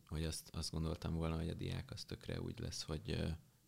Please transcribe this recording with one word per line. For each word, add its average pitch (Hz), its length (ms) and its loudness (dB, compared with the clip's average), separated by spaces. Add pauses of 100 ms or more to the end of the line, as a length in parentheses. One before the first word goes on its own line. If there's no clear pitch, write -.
hogy 80 160 2
azt, - 280 -2
azt 82 180 0
gondoltam 82 440 2
volna, 80 220 4
hogy 82 120 2
a 82 60 0
diák 90 360 -2
az - 140 -6
tökre - 360 -2
úgy 85 180 -2
lesz, 82 240 -2
hogy, - 280 -2
ö, 82 160 4 (420)